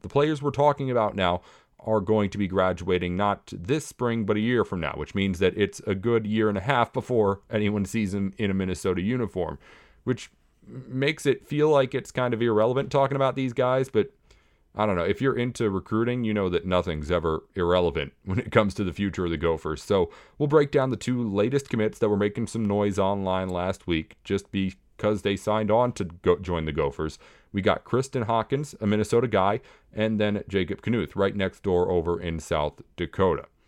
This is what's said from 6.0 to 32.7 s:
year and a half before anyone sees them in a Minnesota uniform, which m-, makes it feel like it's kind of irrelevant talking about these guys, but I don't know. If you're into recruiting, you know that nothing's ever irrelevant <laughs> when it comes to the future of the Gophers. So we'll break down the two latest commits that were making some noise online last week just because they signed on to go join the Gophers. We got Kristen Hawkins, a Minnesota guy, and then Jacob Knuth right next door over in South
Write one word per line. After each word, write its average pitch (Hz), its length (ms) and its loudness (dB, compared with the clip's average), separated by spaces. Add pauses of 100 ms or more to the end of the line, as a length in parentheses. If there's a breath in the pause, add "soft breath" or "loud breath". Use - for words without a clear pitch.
year 107 200 2
and 101 120 0
a - 20 -4
half 120 320 0
before 110 560 0
anyone 104 360 0
sees 104 260 -2
them 98 260 -2
in 104 140 -2
a - 20 -2
Minnesota 92 480 -2
uniform, 92 560 -4 (460 loud breath)
which 123 260 -4 (380)
m-, 127 200 -16
makes 139 380 -2
it 135 220 0
feel 151 220 2
like 139 260 2
it's 120 160 -8
kind 123 240 -2
of 113 80 0
irrelevant 120 480 2
talking 139 240 2
about 135 200 0
these 131 180 -4
guys, 127 360 0
but 101 220 0 (600 soft breath)
I 104 120 0
don't 104 100 2
know. 87 80 0
If 98 180 0
you're 131 160 0
into 120 320 -2
recruiting, 117 540 -2
you 107 100 0
know 101 140 0
that 90 180 0
nothing's 85 460 0
ever 80 320 0 (120)
irrelevant 87 640 0
<laughs> - 40 -20
when 95 160 -2
it - 140 -4
comes 101 220 4
to 104 100 -2
the 87 80 -2
future 95 320 -2
of 85 60 0
the 85 40 0
Gophers. 78 480 -2
So 95 280 2 (260 loud breath)
we'll 147 100 0
break 147 240 4
down 131 200 2
the 120 40 -2
two 120 340 -2
latest 117 380 0
commits 110 320 -2
that 113 80 2
were 104 80 2
making 104 320 0
some 117 160 -4
noise 101 340 0
online 95 520 0
last 92 360 -4
week 80 380 -2
just 98 260 -4
because 98 720 -4
they 101 120 0
signed 107 360 -2
on 120 200 4
to 101 140 -6
go 87 320 2
join 87 260 -4
the 78 80 -4
Gophers. 76 480 -2 (320 loud breath)
We 101 100 -4
got 92 220 2
Kristen 127 380 -2
Hawkins, 117 580 -2
a 107 80 -2
Minnesota 107 400 2
guy, 101 320 2 (320 soft breath)
and 107 300 0
then 104 260 0
Jacob 95 340 -2
Knuth 107 360 -2
right 98 180 2
next 95 280 -4
door 90 280 2
over 87 300 0
in 82 180 -4
South 76 420 -2 (140)